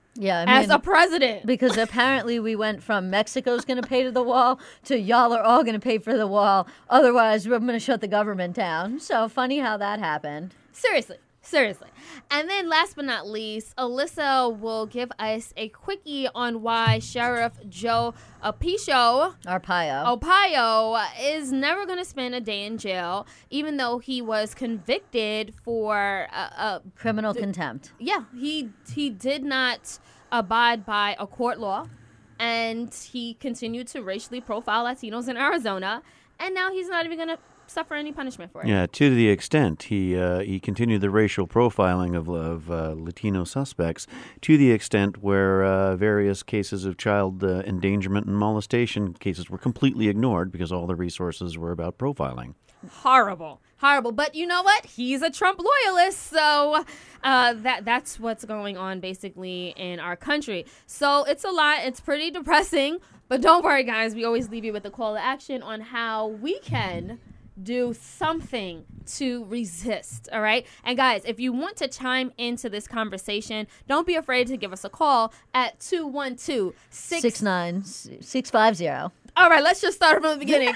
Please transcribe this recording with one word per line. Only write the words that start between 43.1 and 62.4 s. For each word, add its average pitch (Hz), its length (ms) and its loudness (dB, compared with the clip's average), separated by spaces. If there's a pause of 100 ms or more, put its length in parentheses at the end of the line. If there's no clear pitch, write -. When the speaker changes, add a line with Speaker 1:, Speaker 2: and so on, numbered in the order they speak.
Speaker 3:
suspects, 85 600 -4 (360)
to 156 160 8
the 135 140 8
extent 101 520 2
where, 95 400 4
uh, 95 320 4
various 101 480 2
cases 98 420 -4
of 92 120 -4
child, 98 460 0
uh, 92 220 2
endangerment 98 600 0
and 98 80 0
molestation 104 800 0
cases 90 360 -6
were 92 80 -8
completely 123 520 2
ignored 98 420 0
because 85 220 -6
all 87 120 -4
the 90 100 -2
resources 87 640 -6
were 85 140 -6
about 85 260 -6
profiling. 67 560 -6 (360)
Speaker 2:
Horrible. 196 720 2 (180)
Horrible. 269 320 4
But 285 240 -2
you 320 100 -4
know 359 160 0
what? 403 240 6
He's 254 360 -4
a 320 100 0
Trump 370 280 0
loyalist, 392 600 4 (100)
so, 302 540 4 (400)
uh, 254 300 4
that, 233 320 -4
that's 233 340 -2
what's 220 260 -6
going 202 320 -8
on 190 220 -6
basically 185 800 -10
in 180 240 -8
our 175 160 -8
country. 277 480 -4 (200)
So 285 380 2
it's 285 220 -2
a 392 40 -4
lot. 302 340 2
It's 254 180 -6
pretty 311 280 -4
depressing. 311 680 2 (300)